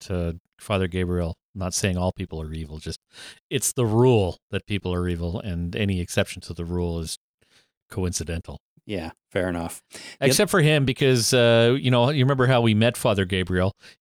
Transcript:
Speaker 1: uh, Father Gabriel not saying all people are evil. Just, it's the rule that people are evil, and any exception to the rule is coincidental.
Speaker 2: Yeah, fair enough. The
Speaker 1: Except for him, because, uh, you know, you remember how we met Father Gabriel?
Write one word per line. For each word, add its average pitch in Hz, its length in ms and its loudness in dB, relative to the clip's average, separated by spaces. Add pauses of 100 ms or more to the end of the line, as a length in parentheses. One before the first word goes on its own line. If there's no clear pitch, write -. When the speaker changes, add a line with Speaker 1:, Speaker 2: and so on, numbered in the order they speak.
Speaker 1:
uh, 87 240 -4 (260)
Father 95 300 -2
Gabriel 87 480 -2 (180)
not 92 200 -6
saying 90 240 -2
all 90 140 0
people 82 280 -10
are 78 140 -8
evil. 80 240 -10
Just, - 220 -12 (500)
it's 135 220 -4
the 123 140 -2
rule 110 520 4 (120)
that 98 160 -6
people 92 280 -4
are 90 140 -2
evil, 85 320 -4
and 85 360 -6
any 98 240 -2
exception 95 420 -4
to - 120 -14
the 85 100 -8
rule 85 360 -4
is 80 180 -10 (720)
coincidental. 85 720 -6 (260)
Speaker 2:
Yeah, 82 260 -8 (180)
fair 92 180 -2
enough. 85 320 -6 (400)
The 139 60 0
Speaker 1:
Except 180 240 2
for 196 100 4
him, 151 240 4
because, 127 480 2
uh, 117 480 6
you 123 100 0
know, 123 200 4
you 147 140 2
remember 131 220 2
how 127 140 4
we 113 140 4
met 113 220 4
Father 101 280 2
Gabriel? 92 480 0 (280)